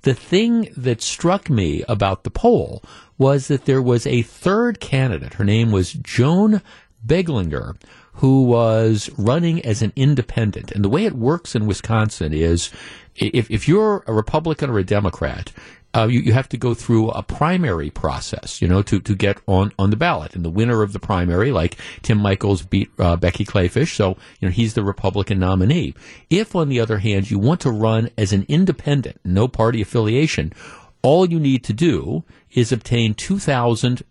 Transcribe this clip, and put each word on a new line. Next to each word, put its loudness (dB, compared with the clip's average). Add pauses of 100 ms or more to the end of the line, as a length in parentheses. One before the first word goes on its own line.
The 2
thing 0
that -2
struck -2
me 0
about -2
the -6
poll 0 (340)
was 2
that -2
there 2
was 2
a 0
third -2
candidate. -2
Her -2
name 2
was 0
Joan 2 (420)
Beglinger, -2 (400)
who 4
was 2
running 0
as -2
an -2
independent. 0
And 0
the 2
way 0
it -2
works -2
in 0
Wisconsin -2
is 2 (440)
if, -2
if -2
you're 2
a -4
Republican -2
or 0
a 0
Democrat, -4 (420)
uh, 2
you, 4
you 2
have 2
to -8
go -2
through 2
a -8
primary -2
process, -8
you 2
know, 4
to, 0
to -2
get -2
on, 2
on 2
the 2
ballot. -2
And -6
the -4
winner 2
of -2
the -8
primary, 0
like 0 (240)
Tim 2
Michels 0
beat, -2
uh, 2
Becky -2
Clayfish, 0
so, 0 (220)
you -2
know, 0
he's 0
the 0
Republican -2
nominee. 0 (340)
If, -2
on 0
the 0
other 0
hand, -2
you -2
want 2
to 0
run 0
as 0
an 0
independent, 0
no 2
party 0
affiliation, 0 (480)
all 4
you -2
need 0
to -4
do 0 (260)
is 2
obtain 0
two -4
thousand 0